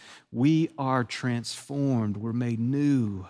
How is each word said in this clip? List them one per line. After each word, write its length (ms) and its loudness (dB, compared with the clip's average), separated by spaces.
we 440 4
are 280 0
transformed. 1120 -2
We're 160 -6
made 260 -2
new 720 0